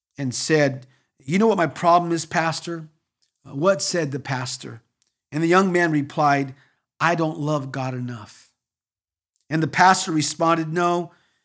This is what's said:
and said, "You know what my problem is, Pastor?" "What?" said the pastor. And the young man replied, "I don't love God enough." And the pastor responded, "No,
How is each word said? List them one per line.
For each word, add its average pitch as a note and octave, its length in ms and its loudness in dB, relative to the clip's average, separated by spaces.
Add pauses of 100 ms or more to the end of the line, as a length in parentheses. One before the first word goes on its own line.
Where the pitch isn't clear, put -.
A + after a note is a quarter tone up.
(180)
and C3 160 -4
said, C#3+ 520 0 (320)
"You E3+ 200 -2
know A3 80 4
what G#3 100 4
my E3 120 2
problem E3+ 440 2
is, E3 140 -4
Pastor?" E3 640 -4 (560)
"What?" D3+ 360 0
said D#3+ 300 -2
the C3+ 100 -6
pastor. B2+ 640 -8 (480)
And D3+ 120 -4
the E3 40 2
young F#3 240 4
man F3 220 2
replied, C#3+ 600 0 (440)
"I E3 160 0
don't E3 240 -2
love D3 320 -4
God C3 240 -6
enough." B2 560 -12 (960)
And D#3+ 140 0
the D#3 60 0
pastor F#3 440 4
responded, E3 600 0
"No, F3 400 0 (320)